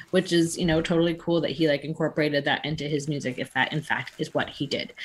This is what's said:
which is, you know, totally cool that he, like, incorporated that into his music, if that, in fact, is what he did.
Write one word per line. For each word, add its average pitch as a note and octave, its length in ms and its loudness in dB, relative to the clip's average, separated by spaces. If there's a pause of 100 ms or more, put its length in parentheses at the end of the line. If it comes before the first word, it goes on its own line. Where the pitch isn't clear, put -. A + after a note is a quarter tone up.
(120)
which F#3 200 2
is, E3+ 240 4
you F#3 120 0
know, D#3+ 160 4
totally E3 320 2
cool E3+ 260 0
that - 80 0
he, D#3 180 2
like, C#3+ 160 2
incorporated D3+ 640 0
that C#3+ 180 0
into D3+ 200 -4
his D3 240 -2
music, B2+ 320 -4
if - 140 -8
that, C3 200 0
in D3+ 80 -2
fact, B2 380 -4
is - 160 -6
what C#3 120 0
he - 200 -8
did. - 260 -4 (120)